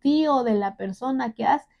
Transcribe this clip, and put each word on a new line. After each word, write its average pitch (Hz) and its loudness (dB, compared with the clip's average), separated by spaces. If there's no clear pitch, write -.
tío 302 2
o 254 0
de 233 0
la 202 -2
persona 240 -6
que 220 -6
has 285 2